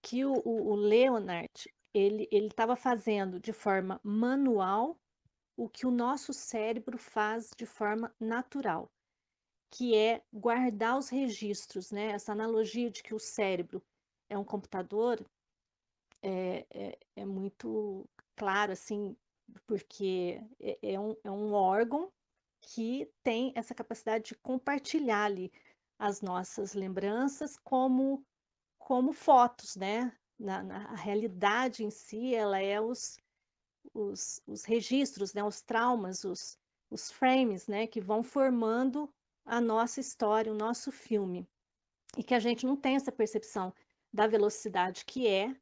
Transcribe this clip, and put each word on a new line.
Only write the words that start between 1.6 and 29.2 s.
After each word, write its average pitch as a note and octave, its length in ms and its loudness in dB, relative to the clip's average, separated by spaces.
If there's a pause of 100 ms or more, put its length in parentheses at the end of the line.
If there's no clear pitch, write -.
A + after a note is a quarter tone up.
ele, G#3 400 4
ele G#3 160 4
tava A3+ 260 2
fazendo G#3 640 0
de A3+ 140 -8
forma F#3+ 500 0
manual A#3 960 2 (580)
o A#3 140 -6
que - 180 -6
o B3+ 40 4
nosso B3 420 0
cérebro A3+ 640 -4
faz A3 580 -4
de A#3 120 -12
forma A3 520 -2
natural, A#3 680 -4 (840)
que B3 240 2
é A3 280 6 (100)
guardar A#3 640 2
os C4+ 140 -2
registros, G#3 800 -4
né? G#3 220 -2
Essa G#3 200 -6
analogia A3 580 0
de - 120 -14
que - 120 -10
o A3 40 -6
cérebro F#3+ 640 -2 (480)
é G3+ 80 -4
um G3+ 60 -4
computador G#3 800 -2 (1000)
é, F#3 480 -4
é, G3 280 -10 (180)
é G3+ 100 -10
muito G3 840 -6 (260)
claro, G3+ 380 0
assim, G#3 420 -6 (520)
porque F#3 720 -4 (200)
é, - 180 -6 (160)
é F#3+ 60 -4
um, A3 240 -6
é G#3 60 -8
um G#3 220 -2
órgão A3+ 600 2 (480)
que B3 500 -6 (120)
tem B3 320 0
essa A#3 200 -6
capacidade - 520 -4
de - 100 -12
compartilhar C4 880 0
ali G3 260 -2 (480)
as G3+ 220 -2
nossas F#3 540 -4
lembranças G#3 920 -2
como, C4 580 2 (560)
como B3+ 340 2
fotos, B3 600 6